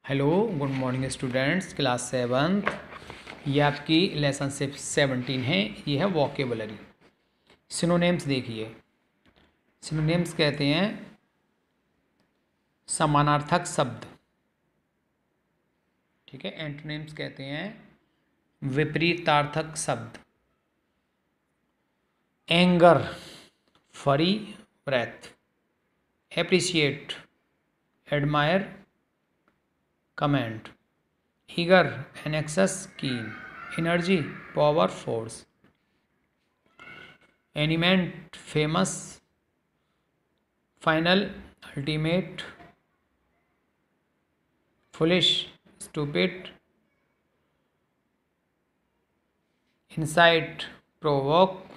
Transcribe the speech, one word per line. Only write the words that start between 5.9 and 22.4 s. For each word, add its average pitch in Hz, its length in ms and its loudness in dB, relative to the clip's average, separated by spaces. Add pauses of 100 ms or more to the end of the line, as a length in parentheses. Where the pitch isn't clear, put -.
है 175 60 2
वोकेबुलरी। 123 760 -2 (880)
Synonyms 175 540 2
देखिए, 113 520 -4 (1040)
Synonyms 160 520 0
कहते 143 320 0
हैं - 520 -2 (1700)
समानार्थक 147 760 2
शब्द, - 520 -4 (2000)
ठीक - 180 -18
है। - 60 -6
antonyms 151 640 -10
कहते 135 300 -10
हैं 165 460 -10 (760)
विपरीतार्थक 156 1120 2
शब्द। 117 440 -6 (2250)